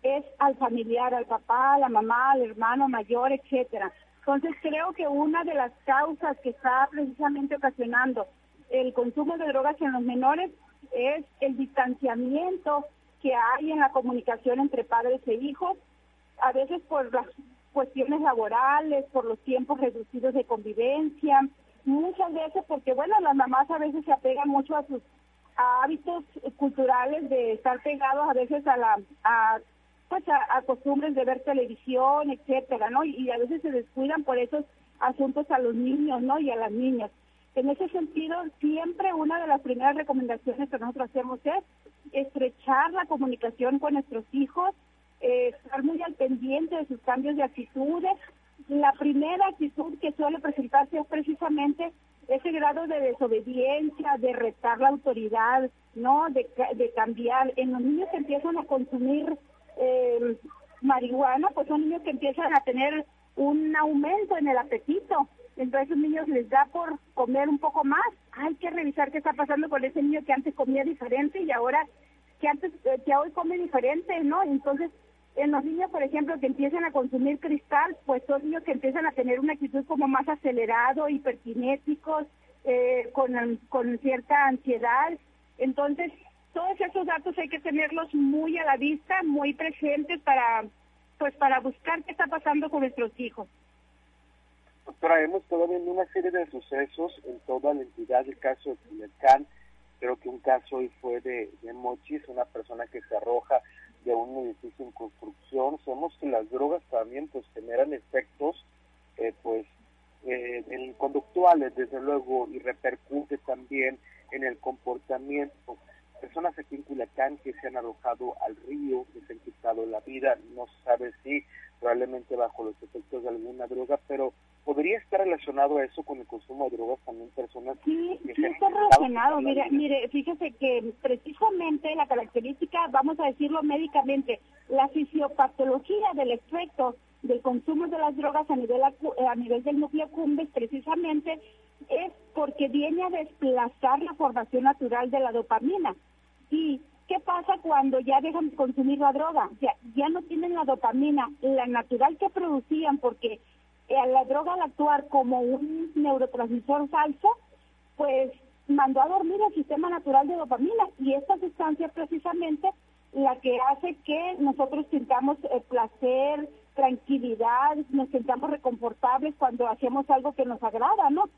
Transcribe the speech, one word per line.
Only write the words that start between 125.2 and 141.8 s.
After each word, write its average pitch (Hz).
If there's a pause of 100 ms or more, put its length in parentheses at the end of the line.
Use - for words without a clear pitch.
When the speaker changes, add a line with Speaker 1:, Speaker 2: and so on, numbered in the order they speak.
Speaker 2:
relacionado 143
eso 135
con 139
el 113
consumo 131
de 120
drogas 117
también 117
personas 123
Speaker 1:
Sí, 339
Speaker 2:
que -
Speaker 1:
sí 294
Speaker 2:
se 339
han 339
Speaker 1:
está 392
Speaker 2:
quitado 403
Speaker 1:
relacionado. 277
Speaker 2:
la 285
Speaker 1:
Mire, 277
Speaker 2:
vida. 277
Speaker 1:
mire, 277
fíjese 302
que 233
precisamente 311
la 311
característica, 247 (120)
vamos 269
a 294
decirlo 294
médicamente, 277 (260)
la 277
fisiopatología 285
del 262
efecto 254 (260)
del 247
consumo 302
de 330
las 294
drogas 294
a 269
nivel 247
acu-, 277 (100)
a 240
nivel 240
del 285
núcleo 302
accumbens 302
precisamente 311 (480)